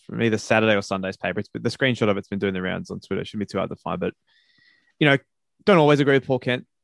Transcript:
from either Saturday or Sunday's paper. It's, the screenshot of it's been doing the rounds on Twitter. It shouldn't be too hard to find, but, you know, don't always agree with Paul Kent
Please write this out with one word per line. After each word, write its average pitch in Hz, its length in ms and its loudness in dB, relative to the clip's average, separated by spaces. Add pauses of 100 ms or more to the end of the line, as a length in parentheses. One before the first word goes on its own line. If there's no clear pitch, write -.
from 113 160 -6
either 110 160 0
Saturday 110 380 2
or 101 60 0
Sunday's 95 340 -6
paper. 98 240 -6
It's, 101 140 -8
the 117 160 -4
screenshot 120 400 0
of 98 80 2
it's 98 100 -10
been 101 120 -6
doing 98 140 -2
the 92 80 -6
rounds 92 300 -6
on 98 80 -12
Twitter. 95 220 -6
It 92 60 -10
shouldn't 104 200 -8
be - 60 -18
too 98 60 -2
hard 90 100 -4
to - 80 -10
find, 87 240 -6
but, 92 120 -4 (840)
you 156 80 4
know, 139 100 4 (480)
don't 202 120 6
always 147 240 6
agree 139 140 4
with 131 120 0
Paul 127 120 0
Kent 127 280 -4 (160)